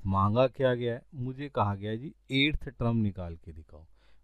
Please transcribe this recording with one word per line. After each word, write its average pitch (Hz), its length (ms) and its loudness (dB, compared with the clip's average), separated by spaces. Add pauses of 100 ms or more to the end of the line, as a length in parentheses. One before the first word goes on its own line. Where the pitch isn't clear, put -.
मांगा 101 400 4
क्या 127 280 2
गया 120 200 -2
है? 131 80 -10 (120)
मुझे 131 340 -8
कहा 107 260 0
गया 101 160 -6
है 113 80 -4
जी 135 160 -12 (160)
एट्थ 143 380 0
टर्म 117 280 0
निकाल 92 400 -2
के - 160 -18
दिखाओ। 78 340 -20 (360)